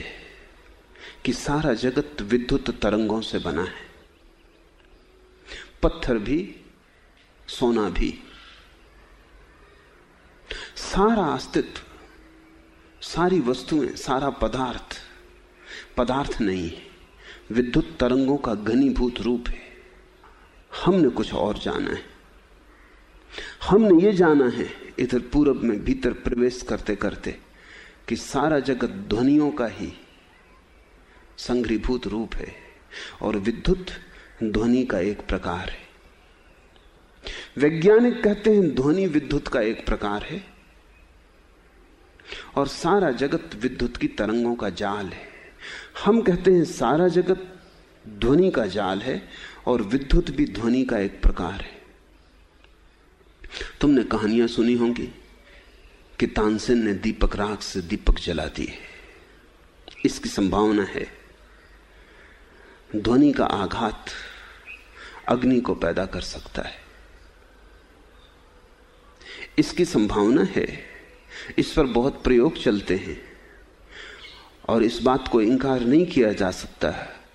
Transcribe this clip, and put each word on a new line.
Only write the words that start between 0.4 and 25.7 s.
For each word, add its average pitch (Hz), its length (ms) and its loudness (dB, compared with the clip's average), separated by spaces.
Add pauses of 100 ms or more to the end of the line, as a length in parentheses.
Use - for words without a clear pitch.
कि 131 80 0
सारा 147 420 0
जगत 131 480 -2
विद्युत 120 480 0 (100)
तरंगों 110 400 0
से 104 180 -6
बना 85 240 -4
है, - 240 -10 (2000)
पत्थर 127 360 0
भी, 113 200 -2 (1080)
सोना 117 420 0
भी, - 240 -2 (2500)
सारा 208 480 2
अस्तित्व, - 580 -2 (1200)
सारी 180 380 0
वस्तुएं, 127 560 -2
सारा 139 340 -2
पदार्थ, 123 720 -4 (960)
पदार्थ 127 440 -2
नहीं 92 280 -2
है, - 140 -12 (680)
विद्युत 123 500 0
तरंगों 131 360 2
का 143 180 -4
घनीभूत 120 640 0
रूप 120 280 -4
है। - 120 -6 (1120)
हमने 175 360 4
कुछ 101 260 -2
और 98 240 -2
जाना - 320 -4
है। - 120 -8 (1600)
हमने 196 420 6
ये 214 80 6
जाना 156 360 4
है 117 200 -2 (300)
इधर 123 220 -2 (120)
पूरब 139 300 2
में 104 220 -2